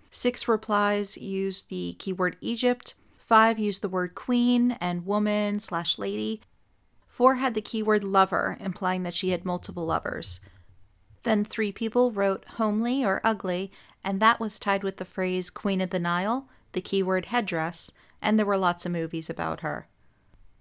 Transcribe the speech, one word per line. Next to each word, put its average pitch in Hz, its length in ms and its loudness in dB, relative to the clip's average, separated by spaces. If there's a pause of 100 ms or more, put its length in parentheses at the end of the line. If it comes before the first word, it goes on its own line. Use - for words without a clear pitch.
(100)
Six - 380 0
replies 208 680 0
used 190 500 -2
the 180 300 -6
keyword 185 420 -2
Egypt, 240 540 -2 (240)
five 220 400 4
used 208 240 0
the 196 60 -2
word 180 260 -2
queen 240 680 4
and 175 240 -2
woman 208 560 0
slash - 380 -4
lady, 214 420 -4 (640)
four 262 280 4
had 254 180 0
the 220 80 -2
keyword 214 440 0
lover, 190 540 2
implying 185 440 -2
that 180 120 -4
she 185 160 0
had 180 140 0
multiple 180 400 -4
lovers. - 560 -2 (840)
Then 214 200 2
three 208 280 -2
people 240 380 2
wrote 196 340 0 (120)
homely 233 480 0
or 190 180 2
ugly, 190 480 -2 (320)
and 190 160 -2
that 220 220 4
was 220 180 -4
tied 196 240 0
with 196 140 -4
the 180 80 -8
phrase 185 460 -2
Queen 190 320 -2
of 180 80 -2
the 185 80 -2
Nile, 185 500 -2 (240)
the 185 80 -4
keyword 185 460 0
headdress, 175 640 -4 (320)
and 214 160 4
there 208 80 4
were 202 100 2
lots 180 300 0
of 175 60 -2
movies 165 360 -4
about 160 320 -4
her. - 280 -6 (720)